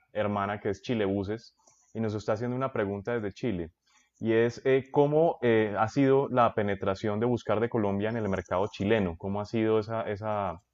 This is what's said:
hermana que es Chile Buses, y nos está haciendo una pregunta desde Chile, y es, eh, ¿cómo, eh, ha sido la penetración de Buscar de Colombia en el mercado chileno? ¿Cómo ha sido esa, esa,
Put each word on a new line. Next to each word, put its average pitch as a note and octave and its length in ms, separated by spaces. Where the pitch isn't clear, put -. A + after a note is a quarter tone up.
hermana G#2 460
que A2 100
es G2 120
Chile A2+ 240
Buses, G2+ 500
y A2 60
nos A2 140
está G#2+ 200
haciendo A#2+ 220
una C3 160
pregunta G2+ 440
desde G#2 180
Chile, F2+ 380
y A2 140
es, A#2 320
eh, C3+ 260
¿cómo, D3+ 500
eh, A2 360
ha A2+ 100
sido C3+ 420
la A#2 240
penetración G2+ 640
de A2+ 60
Buscar A2+ 340
de A#2 100
Colombia G2+ 400
en A#2 80
el G#2+ 120
mercado F#2 420
chileno? G2 460
¿Cómo G2+ 240
ha G#2 40
sido A2 340
esa, A2+ 240
esa, G2+ 580